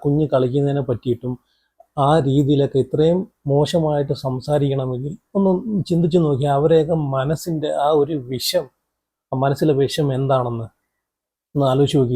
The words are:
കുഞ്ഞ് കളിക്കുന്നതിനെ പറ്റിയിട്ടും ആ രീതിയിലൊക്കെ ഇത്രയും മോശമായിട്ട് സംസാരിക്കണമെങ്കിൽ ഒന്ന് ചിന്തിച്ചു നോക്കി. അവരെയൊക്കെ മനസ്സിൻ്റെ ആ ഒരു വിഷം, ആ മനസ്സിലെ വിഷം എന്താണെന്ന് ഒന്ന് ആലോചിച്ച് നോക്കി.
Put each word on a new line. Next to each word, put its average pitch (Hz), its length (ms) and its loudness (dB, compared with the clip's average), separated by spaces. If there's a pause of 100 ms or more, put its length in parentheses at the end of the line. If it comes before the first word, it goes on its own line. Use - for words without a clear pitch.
കുഞ്ഞ് 147 240 2
കളിക്കുന്നതിനെ 139 600 0
പറ്റിയിട്ടും 123 460 -4 (720)
ആ 139 40 2 (180)
രീതിയിലൊക്കെ 139 520 2
ഇത്രയും 156 400 0 (280)
മോശമായിട്ട് 147 640 0 (100)
സംസാരിക്കണമെങ്കിൽ 139 880 -2 (220)
ഒന്ന് 196 160 2 (380)
ചിന്തിച്ചു 170 340 2
നോക്കി. 143 220 0 (120)
അവരെയൊക്കെ 160 380 4 (200)
മനസ്സിൻ്റെ 151 540 -4 (160)
ആ - 20 2 (140)
ഒരു 156 140 -2 (140)
വിഷം, 135 360 -4 (640)
ആ 135 120 -4
മനസ്സിലെ 139 380 0
വിഷം 143 320 0
എന്താണെന്ന് 123 540 -2 (880)
ഒന്ന് 139 140 2
ആലോചിച്ച് 139 300 2
നോക്കി. 123 160 0